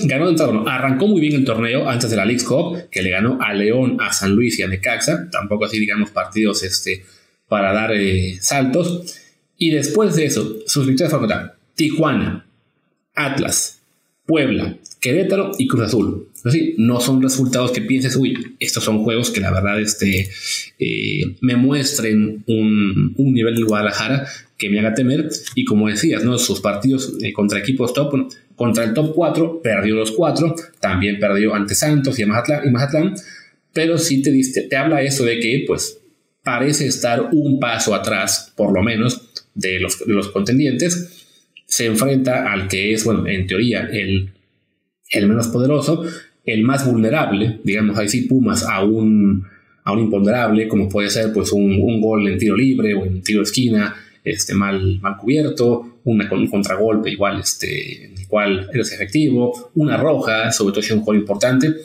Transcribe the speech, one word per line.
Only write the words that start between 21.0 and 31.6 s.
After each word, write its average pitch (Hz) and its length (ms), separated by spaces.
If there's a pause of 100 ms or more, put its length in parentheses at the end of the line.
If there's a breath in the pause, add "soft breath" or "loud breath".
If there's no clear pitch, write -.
me 123 140
muestren 113 920
un, 107 720
un 135 160
nivel 117 220
del 113 100
Guadalajara 107 640 (300 loud breath)
que 101 120
me 104 100
haga 107 140
temer". 135 360 (260)
Y 131 80
como 107 240
decías, 127 380
¿no? 123 120
Sus 101 220
partidos, 131 640
eh, 113 100
contra 101 280
equipos 131 340
top, 147 180
bueno, 131 160 (280 loud breath)
contra 117 280
el 110 100
top 156 220
cuatro, 165 460
perdió 107 340
los 110 160
cuatro, 156 440 (260 loud breath)
también 101 380
perdió 104 360
ante 101 180